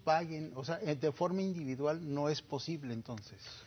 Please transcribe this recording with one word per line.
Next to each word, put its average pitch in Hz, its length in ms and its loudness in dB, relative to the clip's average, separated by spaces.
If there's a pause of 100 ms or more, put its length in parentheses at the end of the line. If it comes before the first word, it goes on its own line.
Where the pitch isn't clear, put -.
paguen, 160 520 2
o 131 80 -4
sea, 165 160 -2
eh, 151 160 2
de 147 160 4
forma 180 300 2
individual 151 720 0
no 147 160 4
es 147 100 0
posible, 143 540 -4
entonces. 110 440 -8 (280)